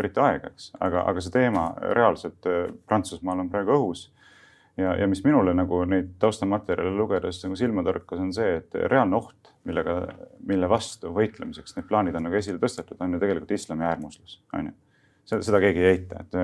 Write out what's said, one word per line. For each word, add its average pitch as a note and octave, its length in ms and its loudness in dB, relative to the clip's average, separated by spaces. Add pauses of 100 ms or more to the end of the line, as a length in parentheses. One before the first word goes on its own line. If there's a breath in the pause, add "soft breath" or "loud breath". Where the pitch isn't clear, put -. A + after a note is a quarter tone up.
eriti G#2 200 0
aega, A2 300 0
eks, - 240 -20
aga, F2+ 320 0
aga F2+ 160 -4
see F2+ 80 -8
teema A#2 320 2 (320)
reaalselt, F2+ 480 2
äh, F2+ 240 0 (160)
Prantsusmaal F#2 600 -2
on - 20 -8
praegu G2+ 320 0
õhus. F2+ 240 -4 (760 soft breath)
Ja, F#2 160 2
ja G2 160 0
mis F#2+ 140 -2
minule B2+ 320 4
nagu F2+ 320 0
neid F#2 320 0
taustamaterjale G2 720 0
lugedes F#2+ 480 -2
nagu F#2 160 -6
silma A2 240 0
torkas, F2+ 400 -4
on F#2 80 -2
see, F#2+ 300 0
et - 160 -10 (100)
reaalne A2 300 4
oht, - 320 -8 (180)
millega, E2+ 280 -2 (520)
mille F#2 240 0
vastu - 400 -2
võitlemiseks - 640 -4
need - 140 -12
plaanid G2 260 2
on E2 140 -4
nagu F#2 100 0
esile G2 220 -4
tõstetud, - 420 -4
on F2+ 140 -2
ju - 20 -4
tegelikult F2+ 380 -2
islami D#2+ 320 -6
äärmuslus, D2+ 500 -8 (160)
on D#2 140 -6
ju. - 80 -16 (500)
Seda, A2 180 -2
seda G#2 160 6
keegi F2+ 220 4
ei F#2 80 8
eita. F#2 320 -2
Et - 200 -6